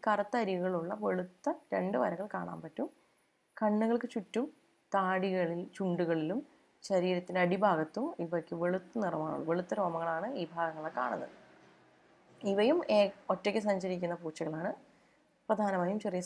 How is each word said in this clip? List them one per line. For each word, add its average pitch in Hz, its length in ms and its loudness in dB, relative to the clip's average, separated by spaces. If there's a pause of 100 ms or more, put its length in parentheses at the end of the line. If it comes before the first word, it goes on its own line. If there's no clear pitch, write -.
കറുത്ത 208 360 2
അരികുകളുള്ള 180 500 0 (120)
വെളുത്ത 185 480 -2 (200)
രണ്ട് 185 240 0
വരകൾ 196 360 0
കാണാൻ 85 280 -6
പറ്റും. - 280 -6 (720)
കണ്ണുകൾക്ക് 220 520 2
ചുറ്റും 226 320 -4 (500)
താടികളിൽ, 185 680 2 (160)
ചുണ്ടുകളിലും 175 600 0 (480)
ശരീരത്തിൻ്റെ 180 540 2
അടിഭാഗത്തും 180 640 4 (180)
ഇവയ്ക്ക് 170 380 -4
വെളുത്ത 185 420 -2
നിറമാണ്, 156 340 -2 (120)
വെളുത്ത 180 240 0
രോമങ്ങളാണ് 165 540 -2 (140)
ഈ - 20 -4 (100)
ഭാഗങ്ങളെ 160 440 -4
കാണുന്നത്. 123 380 -4 (1160)
ഇവയും 226 280 6 (160)
ഏ-, 202 160 6 (220)
ഒറ്റയ്ക്ക് 208 340 0
സഞ്ചരിക്കുന്ന 180 560 0
പൂച്ചകളാണ്. 160 480 -4 (760)
പ്രധാനമായും 196 520 2
ചെറിയ 180 260 -2